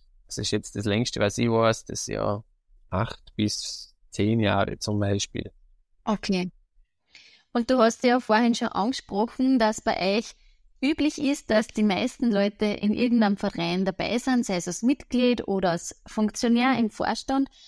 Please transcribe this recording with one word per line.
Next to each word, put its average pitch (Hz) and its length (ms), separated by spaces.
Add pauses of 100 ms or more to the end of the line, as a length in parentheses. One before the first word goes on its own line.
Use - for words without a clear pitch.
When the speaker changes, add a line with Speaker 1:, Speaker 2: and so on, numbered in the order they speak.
(280)
Speaker 1:
das - 100
ist - 140
jetzt - 260
das 101 80
längste, 107 340
was 107 180
ich 117 120
weiß, 113 340
das - 240
Jahr 104 380 (440)
acht - 460
bis - 580 (180)
zehn 107 280
Jahre 101 400
zum 104 180
Beispiel. 101 540 (540)
Speaker 2:
Okay. 185 460 (1000)
Und 240 180
du 254 100
hast 226 260
ja 247 160
vorhin 233 340
schon - 140
angesprochen, 240 880
dass 220 220
bei 202 360
euch - 180 (460)
üblich 294 400
ist, 277 300
dass 214 160
die - 160
meisten 214 480
Leute 202 340
in 208 280
irgendeinem 226 420
Verein 180 480
dabei 190 360
sind, 247 260
sei 196 100
es 175 120
als - 160
Mitglied 247 640
oder 196 220
als - 360
Funktionär 233 720
im 220 100
Vorstand. 269 600 (180)